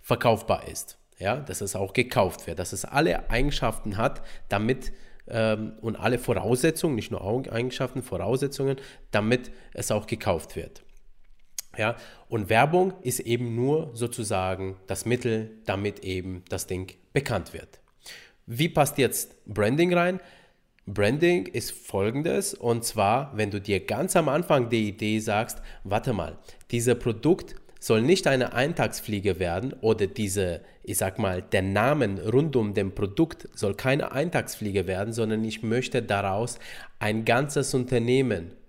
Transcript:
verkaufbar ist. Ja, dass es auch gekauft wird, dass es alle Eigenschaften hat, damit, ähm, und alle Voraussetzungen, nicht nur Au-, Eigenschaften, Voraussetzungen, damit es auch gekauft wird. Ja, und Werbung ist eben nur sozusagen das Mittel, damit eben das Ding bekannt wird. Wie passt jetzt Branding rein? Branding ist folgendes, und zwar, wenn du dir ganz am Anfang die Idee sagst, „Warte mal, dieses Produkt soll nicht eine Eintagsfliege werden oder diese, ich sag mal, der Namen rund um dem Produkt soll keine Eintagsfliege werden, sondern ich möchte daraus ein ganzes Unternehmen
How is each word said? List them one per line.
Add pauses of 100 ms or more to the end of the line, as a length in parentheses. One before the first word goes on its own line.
verkaufbar
ist. (220)
Ja,
dass
es
auch
gekauft
wird,
dass
es
alle
Eigenschaften
hat, (260)
damit, (360)
ähm,
und
alle
Voraussetzungen,
nicht
nur
Au-,
Eigenschaften,
Voraussetzungen, (340)
damit (240)
es
auch
gekauft
wird. (960)
Ja, (320)
und
Werbung
ist
eben
nur
sozusagen (100)
das
Mittel, (140)
damit
eben
das
Ding (200)
bekannt
wird. (680)
Wie
passt
jetzt
Branding
rein? (680)
Branding
ist
folgendes,
und
zwar,
wenn
du
dir
ganz
am
Anfang
die
Idee
sagst, (220)
„Warte
mal, (320)
dieses
Produkt (240)
soll
nicht
eine
Eintagsfliege
werden
oder
diese, (220)
ich
sag
mal,
der
Namen
rund
um
dem
Produkt
soll
keine
Eintagsfliege
werden,
sondern
ich
möchte
daraus (400)
ein
ganzes
Unternehmen (180)